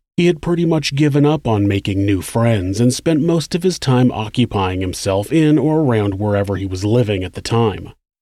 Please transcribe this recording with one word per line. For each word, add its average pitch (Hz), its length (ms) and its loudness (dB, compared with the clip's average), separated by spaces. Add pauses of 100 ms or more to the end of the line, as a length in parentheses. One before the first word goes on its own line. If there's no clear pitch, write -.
(160)
he 170 120 2
had 175 160 0
pretty 170 200 0
much 160 300 0
given 143 320 2
up 151 220 0
on 101 200 2
making 98 380 0
new 98 160 0
friends 104 580 0
and 123 140 4
spent 160 280 0
most 165 340 -2
of 170 80 -4
his 185 160 0
time 127 320 2
occupying 104 680 -2
himself 95 520 -2
in 151 260 4
or 156 220 0
around 107 400 0
wherever 101 360 0
he 95 120 -4
was 92 180 -6
living 104 380 2
at - 100 -10
the 98 80 -12
time. 113 520 -2 (280)